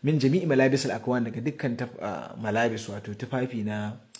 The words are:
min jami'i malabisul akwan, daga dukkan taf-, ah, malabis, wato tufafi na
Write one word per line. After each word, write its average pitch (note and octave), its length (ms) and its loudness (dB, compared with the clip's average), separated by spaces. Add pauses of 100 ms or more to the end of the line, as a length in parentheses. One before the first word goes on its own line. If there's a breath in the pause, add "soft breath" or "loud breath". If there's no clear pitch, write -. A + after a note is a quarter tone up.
min D3+ 160 4
jami'i C#3+ 280 4
malabisul C3 500 4
akwan, A#2+ 280 0
daga A2+ 180 -4
dukkan C3+ 340 -2
taf-, A#2+ 240 -8
ah, F#2+ 400 -6
malabis, A2 480 0
wato G#2 260 -8
tufafi B2+ 500 -4
na G#2+ 280 -4 (260)